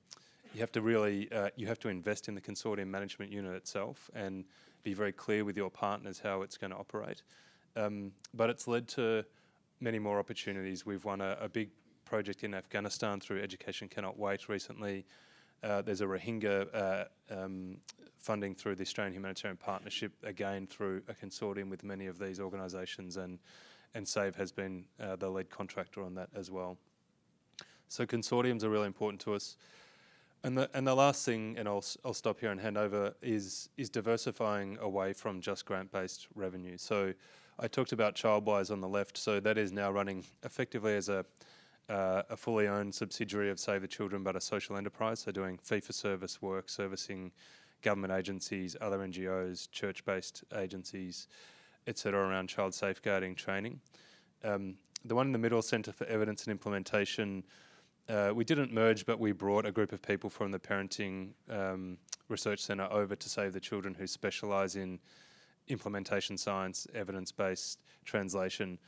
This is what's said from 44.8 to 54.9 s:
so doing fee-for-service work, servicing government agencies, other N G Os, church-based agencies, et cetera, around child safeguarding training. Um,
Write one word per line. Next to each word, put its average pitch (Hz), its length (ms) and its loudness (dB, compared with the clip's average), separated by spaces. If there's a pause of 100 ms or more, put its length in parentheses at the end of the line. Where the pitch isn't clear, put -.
so 101 120 -4
doing 92 260 -2
fee-for-service 98 840 -2
work, 95 280 -2
servicing 95 640 -4 (500)
government 98 300 4
agencies, 95 680 -2
other 98 220 0
N 95 80 -4
G 92 160 -4
Os, 92 460 -2
church-based - 720 -4 (100)
agencies, 95 720 -6 (600)
et 110 120 -4
cetera, 98 300 4
around 95 200 0
child 95 260 0
safeguarding 95 600 2
training. 98 460 -2 (640)
Um, 98 300 0 (300)